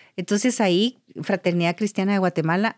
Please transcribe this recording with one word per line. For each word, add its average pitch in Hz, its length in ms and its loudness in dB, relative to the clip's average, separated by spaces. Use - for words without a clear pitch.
Entonces 202 420 0
ahí, 202 380 2
Fraternidad 175 560 0
Cristiana 196 340 -2
de 202 80 2
Guatemala, 175 580 0